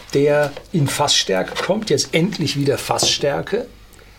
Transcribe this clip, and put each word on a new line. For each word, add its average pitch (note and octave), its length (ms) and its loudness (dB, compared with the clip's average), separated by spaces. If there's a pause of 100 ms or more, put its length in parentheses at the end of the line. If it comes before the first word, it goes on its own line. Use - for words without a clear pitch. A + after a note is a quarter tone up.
(140)
der D3 380 4 (200)
in D3 160 2
Fassstärke - 760 0
kommt, G#3+ 260 -2
jetzt - 240 0
endlich E3 440 0
wieder C#3 200 0
Fassstärke. - 920 -2 (520)